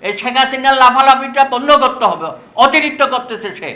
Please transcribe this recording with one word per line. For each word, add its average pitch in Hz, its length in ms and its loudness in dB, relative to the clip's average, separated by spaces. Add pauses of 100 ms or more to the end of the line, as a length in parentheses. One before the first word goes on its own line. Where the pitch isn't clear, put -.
এই 202 120 -6
শেখ 247 260 -6
হাসিনার 262 360 2
লাফালাফিটা 262 680 4
বন্ধ 262 280 -4
করতে 262 320 0
হবে, 165 220 -2 (280)
অতিরিক্ত 285 480 0
করতেছে 240 520 -6
সে। 156 220 -12